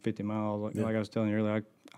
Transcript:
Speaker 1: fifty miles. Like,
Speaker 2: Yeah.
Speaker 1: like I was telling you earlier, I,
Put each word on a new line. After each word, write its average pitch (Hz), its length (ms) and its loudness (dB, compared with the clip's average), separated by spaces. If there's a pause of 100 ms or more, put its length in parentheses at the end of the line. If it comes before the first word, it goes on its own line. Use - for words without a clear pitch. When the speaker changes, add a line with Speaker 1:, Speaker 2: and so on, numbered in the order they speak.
Speaker 1:
fifty 107 200 -2
miles. 107 380 0
Like, 107 140 -4
Speaker 2:
Yeah. 107 80 2
Speaker 1:
like 113 120 0
I 110 40 2
was 104 100 -2
telling 110 200 0
you 104 60 2
earlier, 107 180 2
I, 107 80 0 (360)